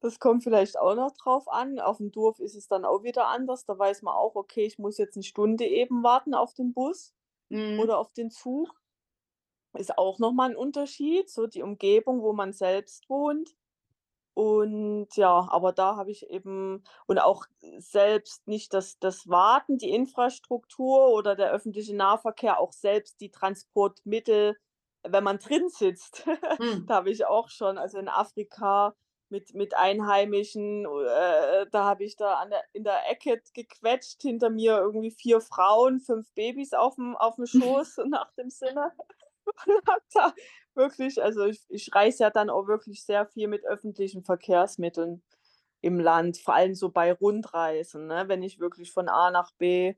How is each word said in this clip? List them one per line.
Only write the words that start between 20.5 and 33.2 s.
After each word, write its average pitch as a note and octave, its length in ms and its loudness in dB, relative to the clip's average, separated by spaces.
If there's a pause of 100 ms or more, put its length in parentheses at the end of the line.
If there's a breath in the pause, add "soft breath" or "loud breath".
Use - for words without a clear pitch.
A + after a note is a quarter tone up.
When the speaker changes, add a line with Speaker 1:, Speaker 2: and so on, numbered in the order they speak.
Speaker 1:
oder G#3 220 0
der F#3+ 160 0
öffentliche G#3 440 -6
Nahverkehr, G#3 640 0
auch - 140 -2
selbst G#3 480 -4
die G3 100 -16
Transportmittel, G#3 1300 -2 (460)
wenn F#3+ 220 0
man G3 140 -2
drin E4+ 300 -2
sitzt. - 580 -4
<laughs> - 320 -4
Speaker 2:
Mhm. G#3 280 -4
Speaker 1:
Da A#3 80 0
habe F#3+ 160 0
ich A3 160 -2
auch A3+ 220 0
schon, G3 300 -4
also, G3 200 -8
in G3 100 -8
Afrika G#3 840 0 (340)
mit, G3+ 260 -12
mit G3+ 220 -4
Einheimischen, G#3 1080 0
äh, D3+ 840 2
da G3+ 140 2
habe G3+ 200 0
ich G#3+ 120 -14
da G3+ 180 0
an F#3 160 -4
der, G3+ 120 -4 (100)
in G#3+ 120 -12
der G3 260 -2
Ecke B3 300 -2 (120)